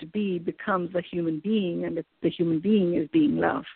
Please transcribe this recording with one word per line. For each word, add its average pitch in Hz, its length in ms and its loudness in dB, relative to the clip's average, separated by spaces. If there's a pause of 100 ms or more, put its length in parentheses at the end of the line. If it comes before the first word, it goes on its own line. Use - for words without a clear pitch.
to 160 60 -14
be, 190 320 -2
becomes 180 560 -4
a 175 80 -2
human 165 380 -4
being, 180 440 -2
and 170 120 -6
the, 165 80 -6 (180)
the 165 80 2
human 165 300 0
being 190 340 4
is 160 180 -2
being 165 240 4
love. 165 280 0 (120)